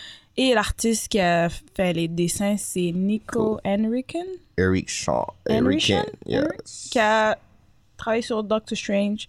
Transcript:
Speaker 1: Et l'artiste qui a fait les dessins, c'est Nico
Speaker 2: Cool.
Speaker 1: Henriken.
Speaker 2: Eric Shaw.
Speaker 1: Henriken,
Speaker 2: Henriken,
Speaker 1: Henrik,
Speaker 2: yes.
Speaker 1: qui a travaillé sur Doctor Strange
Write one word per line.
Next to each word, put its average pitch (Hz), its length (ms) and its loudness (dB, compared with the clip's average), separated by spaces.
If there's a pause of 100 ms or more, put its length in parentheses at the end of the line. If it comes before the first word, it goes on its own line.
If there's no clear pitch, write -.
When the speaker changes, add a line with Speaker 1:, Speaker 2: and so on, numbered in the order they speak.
(380)
Speaker 1:
Et 254 140 4
l'artiste 226 560 0
qui 220 100 0
a 175 300 4
fait - 460 -2
les 165 140 0
dessins, 175 500 0
c'est 180 360 -2
Nico 214 600 0
Speaker 2:
Cool. - 100 -8
Speaker 1:
Henriken. 226 600 -2 (320)
Speaker 2:
Eric 92 320 2
Shaw. - 340 -2 (240)
Speaker 1:
Henriken, 254 480 4
Speaker 2:
Henriken, - 80 0 (220)
Speaker 1:
Henrik, 311 400 -2
Speaker 2:
yes. - 260 -16
Speaker 1:
qui 254 60 2
a 214 400 2 (580)
travaillé 226 240 -2
sur 220 240 -4
Doctor 220 320 -2
Strange 202 520 -2